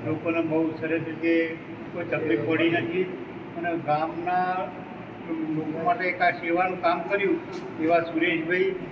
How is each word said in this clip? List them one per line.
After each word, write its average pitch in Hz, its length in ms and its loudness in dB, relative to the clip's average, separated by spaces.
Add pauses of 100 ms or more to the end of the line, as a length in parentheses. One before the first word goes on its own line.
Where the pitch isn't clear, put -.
લોકોને 165 360 0
બહુ 160 280 2
સરસ 160 360 -2
રીતે 165 520 2 (360)
કોઈ 175 100 -6
તકલીફ 156 440 0
પડી 165 220 4
નથી 170 340 0 (540)
અને 170 200 -2
ગામના 165 800 0 (760)
લોકો 156 560 -2
માટે 180 200 2
એક 180 160 0
આ 175 100 6
સેવાનું 180 500 0
કામ 170 200 4
કર્યું 196 380 2 (420)
એવા 165 180 6
સુરેશભાઈ 165 760 2 (160)